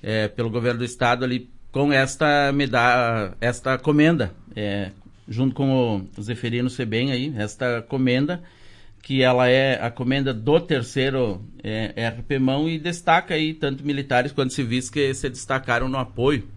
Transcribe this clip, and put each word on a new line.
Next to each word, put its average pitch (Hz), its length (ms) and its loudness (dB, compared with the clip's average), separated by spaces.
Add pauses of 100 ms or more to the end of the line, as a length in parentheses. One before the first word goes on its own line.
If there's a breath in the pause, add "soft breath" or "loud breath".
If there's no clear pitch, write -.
é, 107 240 0
pelo 117 220 -4
governo 117 300 -2
do 120 40 -2
estado 120 400 0
ali 123 260 -4 (220)
com 143 220 2
esta 143 580 2
meda-, 120 880 2
esta 123 380 -2
comenda, 151 560 4 (200)
é, 101 380 -4 (340)
junto 127 300 0
com 123 500 2 (120)
o 107 40 -10
Zeferino 117 480 -2
Sebem 123 440 -2
aí, 135 240 -4
esta 117 500 -4
comenda, 139 560 0 (580 loud breath)
que 131 220 0
ela 127 240 6
é 131 340 4
a 117 80 -2
comenda 131 440 -2
do 120 260 2
Terceiro, 131 800 -2 (220)
é, 107 320 -4
R 117 260 -4
P 139 160 -2
Mão 135 300 2
e 165 100 -2
destaca 170 560 0
aí 156 200 0
tanto 139 320 -4
militares 139 480 0
quanto 131 200 0
civis 123 360 -2
que 139 240 0
se 139 160 -6
destacaram 127 580 -2
no 131 100 -2
apoio. 127 600 0